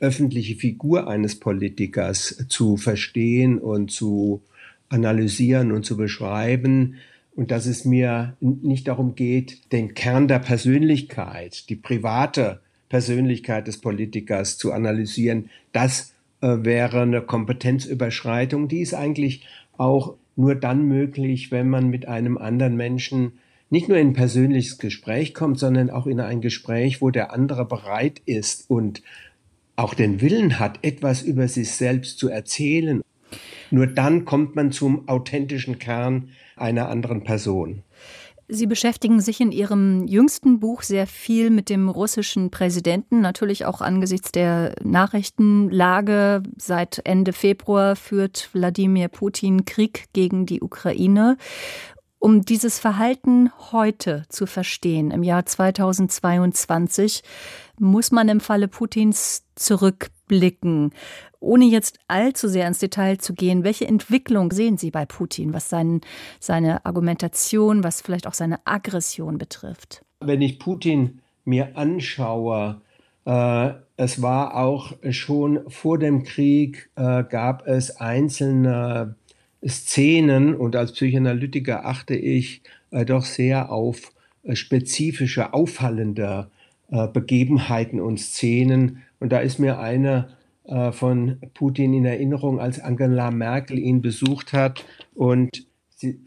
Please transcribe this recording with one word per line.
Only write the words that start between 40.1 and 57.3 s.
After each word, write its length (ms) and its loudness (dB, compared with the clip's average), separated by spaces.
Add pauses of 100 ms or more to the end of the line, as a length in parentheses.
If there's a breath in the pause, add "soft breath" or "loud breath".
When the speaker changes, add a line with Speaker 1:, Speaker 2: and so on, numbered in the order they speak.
Speaker 2:
Buch 220 -4
sehr 240 0
viel 420 0
mit 220 4
dem 180 2
russischen 640 -2
Präsidenten, 720 0
natürlich 420 -2
auch 160 -4
angesichts 520 -2
der 420 2 (100)
Nachrichtenlage. 1600 4 (160)
Seit 480 -4
Ende 260 2
Februar 640 2
führt 560 -4
Wladimir 560 2
Putin 560 0
Krieg 480 -2
gegen 320 2
die 160 -4
Ukraine. 800 2 (800 loud breath)
Um 260 6
dieses 340 0
Verhalten 720 2 (220)
heute 560 0
zu 180 -4
verstehen, 640 -2
im 140 0
Jahr 200 2
zweitausendzweiundzwanzig, 1800 0 (560 loud breath)